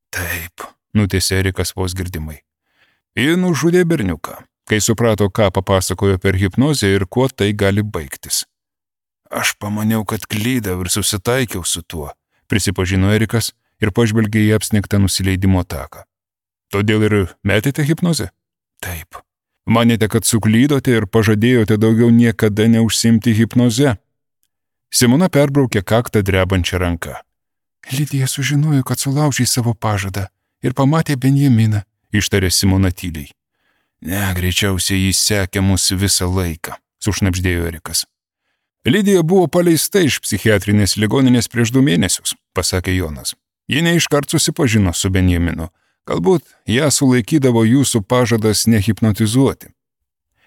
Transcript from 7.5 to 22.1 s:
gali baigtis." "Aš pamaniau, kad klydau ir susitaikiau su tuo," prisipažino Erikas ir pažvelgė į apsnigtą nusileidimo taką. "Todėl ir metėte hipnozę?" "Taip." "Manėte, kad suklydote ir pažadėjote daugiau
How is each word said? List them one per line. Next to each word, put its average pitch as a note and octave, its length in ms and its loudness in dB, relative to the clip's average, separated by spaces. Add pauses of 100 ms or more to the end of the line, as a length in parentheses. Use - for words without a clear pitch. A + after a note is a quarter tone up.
gali G2+ 280 0
baigtis." E2+ 640 -8 (840)
"Aš - 280 -4
pamaniau, G#2+ 480 -2
kad - 240 -8
klydau G#2 520 -4
ir F#2 120 -6
susitaikiau G#2+ 720 -4
su - 160 -6
tuo," D2 300 -12 (360)
prisipažino F#2+ 640 -2
Erikas A2 440 -2 (280)
ir G#2+ 100 0
pažvelgė G#2+ 540 0
į G#2+ 100 4
apsnigtą G#2 460 -2
nusileidimo F#2+ 640 0
taką. - 420 -12 (680)
"Todėl G#2+ 380 0
ir G#2+ 40 0 (300)
metėte A2 400 0
hipnozę?" D#3 460 -2 (520)
"Taip." E2 360 -14 (480)
"Manėte, A2+ 420 2
kad A2 160 0
suklydote A#2+ 680 2
ir G#2+ 140 0
pažadėjote A2 680 2
daugiau A2+ 360 4